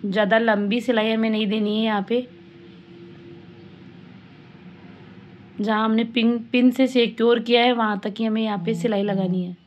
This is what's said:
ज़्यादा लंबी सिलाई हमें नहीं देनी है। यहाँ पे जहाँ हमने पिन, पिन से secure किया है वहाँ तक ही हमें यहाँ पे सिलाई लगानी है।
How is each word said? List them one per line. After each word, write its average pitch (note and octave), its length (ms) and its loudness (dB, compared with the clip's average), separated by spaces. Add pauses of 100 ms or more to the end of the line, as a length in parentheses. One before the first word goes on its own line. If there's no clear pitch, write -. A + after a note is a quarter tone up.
ज़्यादा G#3 340 2
लंबी G#3+ 420 0
सिलाई A3+ 320 0
हमें A3 180 0
नहीं G#3+ 160 -2
देनी G#3 300 -2
है। A3 80 0
यहाँ G#3 240 -2
पे B3 180 -2 (3250)
जहाँ G#3+ 240 0
हमने A3 200 2
पिन, A#3 380 0
पिन B3 280 4
से C4 180 2
secure A#3 520 2
किया A#3 240 2
है B3 80 4
वहाँ A3 260 0
तक G3+ 200 -8
ही A3+ 60 -2
हमें A3 180 -2
यहाँ G#3 240 -4
पे A3+ 80 -2
सिलाई G#3 280 -2
लगानी F#3 420 -2
है। F3+ 120 -10 (100)